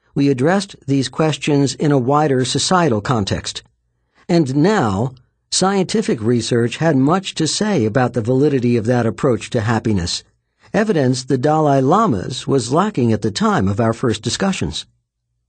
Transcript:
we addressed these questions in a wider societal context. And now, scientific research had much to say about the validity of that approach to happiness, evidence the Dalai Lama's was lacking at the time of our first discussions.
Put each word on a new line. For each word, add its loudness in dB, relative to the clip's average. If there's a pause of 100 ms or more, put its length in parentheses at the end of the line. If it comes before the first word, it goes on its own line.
(140)
we 2
addressed 0 (100)
these 0
questions 0
in 0
a 2
wider 2
societal 0
context. -4 (640)
And 0
now, 0 (360)
scientific 0
research 0
had 2
much 0
to -2
say 0
about 0
the -4
validity 2
of -2
that 2
approach -2
to -2
happiness, -2 (520)
evidence 0
the 0
Dalai 2
Lama's 0
was -2
lacking 0
at 0
the -2
time 0
of -2
our 2
first -2
discussions. -4 (640)